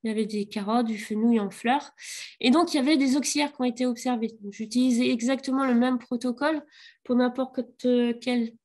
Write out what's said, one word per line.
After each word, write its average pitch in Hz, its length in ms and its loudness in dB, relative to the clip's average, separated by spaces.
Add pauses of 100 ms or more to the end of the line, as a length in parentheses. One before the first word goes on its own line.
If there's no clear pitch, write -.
Il 226 60 -4
y - 20 -2
avait 214 160 0
des 208 200 -4
carottes, 220 400 0
du 220 120 -4
fenouil 220 400 0
en 196 120 -2
fleurs. 254 420 -2 (480)
Et 254 100 4
donc, 339 240 4
il 302 40 2
y - 20 4
avait 294 160 4
des 262 200 2
auxiliaires 294 360 -2
qui - 80 -16
ont 254 40 0
été 247 220 0
observés. 233 540 -4
Donc, 202 140 -12
j'utilisais 247 560 2
exactement 262 560 0
le 247 80 2
même 247 240 2
protocole 254 680 -4 (400)
pour 247 100 -2
n'importe 247 480 0 (580)
quel 233 340 -2 (100)